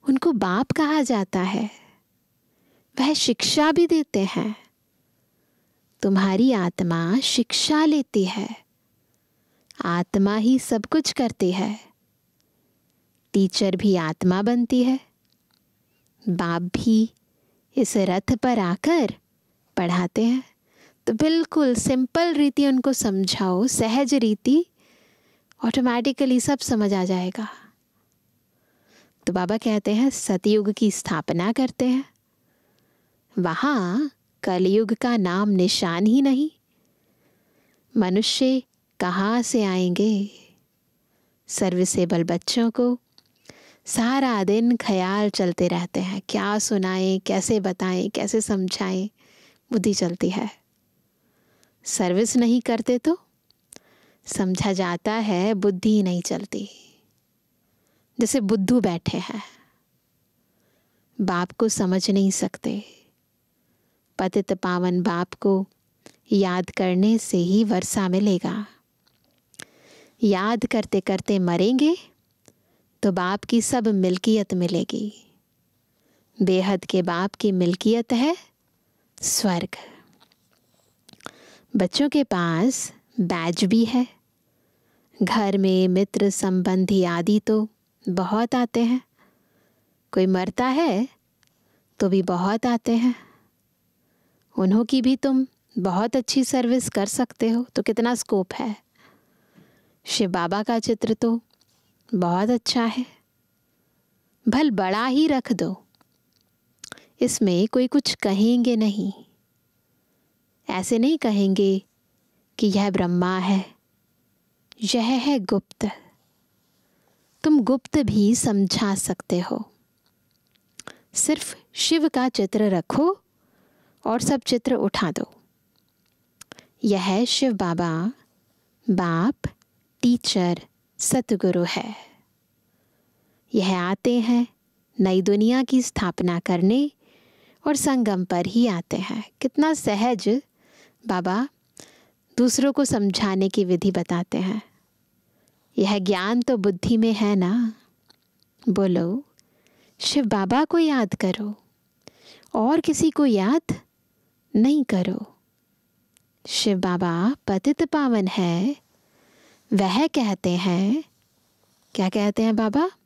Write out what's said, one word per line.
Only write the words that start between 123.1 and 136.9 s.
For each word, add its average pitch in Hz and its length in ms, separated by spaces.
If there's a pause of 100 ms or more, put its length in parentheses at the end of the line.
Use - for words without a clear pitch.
और 226 140
सब 277 200
चित्र 247 340
उठा - 360
दो। - 320 (1400)
यह 196 400
शिव 254 280
बाबा 175 600 (800)
बाप, 175 460 (640)
टीचर, 185 580 (380)
सतगुरु 185 640
है। 202 320 (1600)
यह 190 240
आते 202 420
हैं 240 260 (540)
नई 190 220
दुनिया 220 400
की 254 200
स्थापना 175 580
करने 202 500 (760)